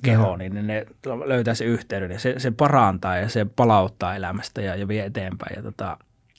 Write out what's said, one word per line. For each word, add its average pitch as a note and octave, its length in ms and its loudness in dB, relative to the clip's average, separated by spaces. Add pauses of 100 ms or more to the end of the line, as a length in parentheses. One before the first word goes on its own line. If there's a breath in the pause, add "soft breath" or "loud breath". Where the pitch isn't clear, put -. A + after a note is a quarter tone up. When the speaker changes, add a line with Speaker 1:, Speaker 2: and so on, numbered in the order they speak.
Speaker 1:
keho, A2 200 6
Speaker 2:
Joo. F#2 140 2
Speaker 1:
niin F#2 160 -8
ne, G2+ 80 -6
ne G#2+ 240 -4 (400)
löytää A#2+ 280 2
sen A2+ 140 -2
yhteyden. G2+ 440 -4
Ja G2 80 -10
se, B2+ 200 -2
se B2+ 120 -2
parantaa A2 640 4
ja G2+ 120 -2
se A2 160 0
palauttaa G2+ 720 2
elämästä F#2+ 460 -8
ja, F#2+ 140 -4
ja G2+ 120 -6
vie G#2 180 -2
eteenpäin. G2 500 -8
Ja - 80 -12
tota, G2+ 340 -8 (420)